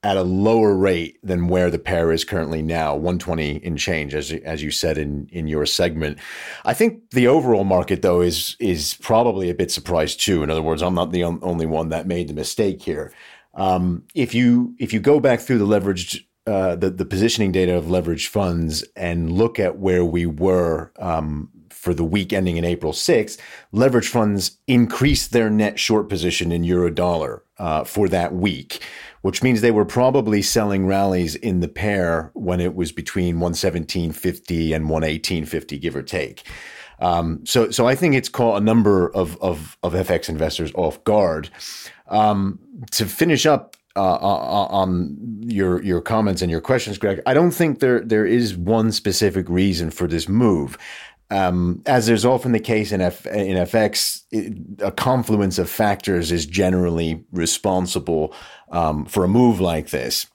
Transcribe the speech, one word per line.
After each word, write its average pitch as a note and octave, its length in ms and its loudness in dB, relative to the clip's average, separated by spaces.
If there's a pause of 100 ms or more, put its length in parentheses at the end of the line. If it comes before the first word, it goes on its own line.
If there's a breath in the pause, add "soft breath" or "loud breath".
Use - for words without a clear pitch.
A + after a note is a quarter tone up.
at G2 140 0
a F#2+ 40 2
lower G2+ 540 4
rate F#2 480 0
than F2+ 240 0
where F2+ 240 4
the E2 80 -2
pair E2+ 320 0
is D#2+ 140 0
currently D#2+ 360 -4
now, D#2+ 320 -2
one E2+ 240 -2
twenty D#2+ 460 -4
and D#2+ 160 -6
change, D2+ 340 -4
as, D2+ 200 -6
as D#2 280 -8
you D2+ 80 -6
said D#2 280 -2
in, D2 340 -6
in E2 160 -6
your D2+ 180 -2
segment. D#2 540 -2 (460 loud breath)
I - 80 0
think A3+ 380 0
the B2 160 4
overall B2 360 4
market, F#2 380 2
though, F2 180 4
is, F2 400 0
is F2 360 -2
probably A2 540 2
a E2+ 60 -4
bit F2+ 160 -2
surprised, D#2 480 -2
too. F2 240 2
In D2 60 -2
other D#2+ 120 0
words, D#2 200 0
I'm F2+ 120 0
not F2 200 0
the F2+ 100 0
on-, E2+ 180 -2
only E2+ 240 -2
one D#2+ 220 -2
that E2 180 -4
made F2 220 -4
the D2+ 60 -10
mistake E2+ 500 -4
here. D2+ 300 -6 (400 loud breath)
Um, F2+ 500 0 (100)
if A#2+ 200 -2
you, A#2+ 440 4
if A#2 140 -6
you G#2+ 80 0
go C#3 220 4
back A#2+ 180 4
through B2 200 0
the G2+ 60 2
leveraged, G2 560 0 (240)
uh, F#2+ 300 0
the, F2+ 140 0
the F2+ 160 -4
positioning G2 480 0
data F2+ 240 2
of D#2 80 -2
leveraged E2+ 420 -2
funds E2+ 560 -2 (140)
and E2+ 340 -2
look A2+ 260 0
at F2+ 200 -2
where F#2 260 2
we E2+ 220 0
were, E2 720 0
um, D#2 500 -4 (200)
for - 240 -6
the E2 100 -2
week F2+ 300 -2
ending F#2 240 0
in E2+ 80 -2
April E2+ 260 -2
sixth, A2 500 0 (320 loud breath)
leveraged A#2+ 360 2
funds G#2 480 0 (100)
increased B2 640 2
their A2+ 180 2
net G#2+ 300 2
short G#2+ 300 0
position F2 420 -2
in E2+ 120 0
Eurodollar, F2 760 0 (180)
uh, D#2 280 -2
for G2+ 240 0
that F2 240 0
week, F2 480 -4 (400 loud breath)
which F#2+ 200 -2
means B2 200 2
they A#2+ 100 4
were G#2+ 140 4
probably A#2+ 560 2
selling G2+ 440 0
rallies F#2+ 500 2
in F2+ 260 -2
the E2+ 60 -2
pair E2+ 680 -2
when F2+ 260 -2
it F2 160 -2
was E2 160 -4
between F2 480 -4
one E2+ 140 0
seventeen E2+ 580 -4
fifty E2 640 -4
and D#2 160 -2
one D#2+ 140 0
eighteen D#2+ 420 -4
fifty, D2 320 -8
give C#2+ 180 -6
or C#2 80 -8
take. - 420 -8 (540 loud breath)
Um, E2+ 460 0
so, A2+ 240 2
so A#2+ 180 2
I C3 80 4
think D3+ 200 2
it's B2+ 140 -2
caught A2+ 320 2
a G#2 40 2
number G#2 500 4
of, E2 260 -2
of, D#2 420 -4
of E2+ 120 -2
F F#2 140 -2
X F2 200 0
investors D#2 460 -4
off E2 280 -2
guard. F2+ 460 0 (580 loud breath)
Um, G#2 520 2 (320)
to A2 140 -2
finish D#3 400 0
up, - 320 2 (180)
uh, G2 60 -2
o-, F#2 180 4
o-, F#2+ 480 0
on F2+ 500 0 (240)
your, G2 420 0
your F2+ 180 0
comments G#2 400 0
and F2+ 80 0
your E2 120 -2
questions, A#2 360 -2
Greg, G2 280 -2
I B2+ 80 2
don't E3+ 180 4
think E3+ 280 0
there, B2 200 4
there G#2+ 260 2
is A2 300 2
one A2 360 2
specific F#2+ 560 0
reason F2 440 2
for F2+ 160 -4
this D#2+ 200 -2
move. F#2+ 500 2 (520 loud breath)
Um, F2+ 580 0
as B2 180 4
there's A2+ 200 4
often B2 260 2
the A2+ 80 2
case G#2+ 320 -2
in F#2+ 100 0
F-, F2 240 -2
in G2 320 -2
F F2 160 0
X, G#2+ 560 0
it, G#2+ 240 -6 (280)
a G2 100 -2
confluence G#2+ 640 0
of F2 100 0
factors G2 640 0
is E2+ 140 0
generally E2+ 840 0
responsible, F2 1040 -2 (340 loud breath)
um, D#2 360 -2
for - 180 -2
a F2+ 40 2
move A2+ 320 4
like E2 300 0
this. B1 460 -6